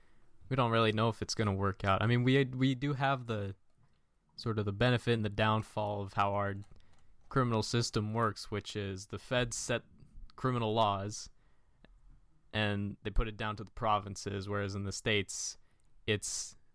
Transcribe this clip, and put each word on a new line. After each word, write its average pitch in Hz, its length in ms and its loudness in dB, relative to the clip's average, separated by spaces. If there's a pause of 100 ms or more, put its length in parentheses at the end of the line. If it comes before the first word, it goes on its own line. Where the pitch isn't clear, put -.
(500)
we 135 60 -2
don't 120 160 4
really 113 200 6
know 110 180 4
if - 120 -4
it's - 140 -4
gonna 104 180 2
work 98 300 0
out. 98 200 4
I 110 40 4
mean, 120 160 4
we, 131 200 6
we 131 320 0
do 143 180 -2
have 135 320 -2
the, 101 300 -4 (800)
sort 107 220 -4
of 104 80 2
the 101 80 0
benefit 120 400 2
and 113 100 2
the 107 60 0
downfall 104 720 0
of 98 120 -8
how 101 200 2
our 101 220 0 (760)
criminal 120 320 2
system 110 540 -2
works, 113 340 -2
which - 260 -6
is 98 320 -6
the 104 120 -8
feds 123 360 -2
set - 280 -2 (520)
criminal 117 380 0
laws 104 560 2 (1200)
and 101 520 -2
they 104 80 -6
put 117 160 2
it 107 100 -8
down 107 180 -4
to 110 80 -10
the 92 80 -16
provinces, 101 800 -2
whereas 101 240 -2
in 101 100 -4
the 98 80 -4
States, - 640 -2 (500)
it's - 480 -2 (180)